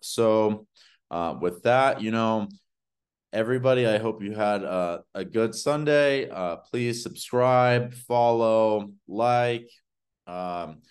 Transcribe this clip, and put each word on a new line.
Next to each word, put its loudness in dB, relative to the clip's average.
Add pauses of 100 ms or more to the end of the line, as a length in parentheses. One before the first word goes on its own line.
So, 0 (460)
uh, -4
with -4
that, 2
you -4
know, 0 (840)
everybody, 2
I 2
hope -4
you -8
had 0
a, -4 (100)
a -6
good -2
Sunday. 0
Uh, -6
please -6
subscribe, 2
follow, 2 (160)
like. 0 (560)
Um, -8 (100)